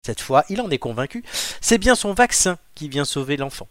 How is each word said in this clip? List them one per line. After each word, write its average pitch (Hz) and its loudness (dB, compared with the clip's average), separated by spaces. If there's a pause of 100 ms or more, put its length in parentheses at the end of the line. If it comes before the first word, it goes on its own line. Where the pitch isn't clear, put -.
Cette 110 -6
fois, 135 4
il 196 -4
en 220 -6
est 135 0
convaincu, - -6 (360)
c'est - 4
bien 226 6
son 202 -2
vaccin 190 2 (180)
qui 151 -10
vient 143 0
sauver 139 -2
l'enfant. 135 -8